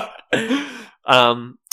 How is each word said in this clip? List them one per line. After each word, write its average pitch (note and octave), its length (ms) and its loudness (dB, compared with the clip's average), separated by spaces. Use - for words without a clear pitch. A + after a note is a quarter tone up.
<laughs> B3+ 400 -2
Um, A#2+ 520 2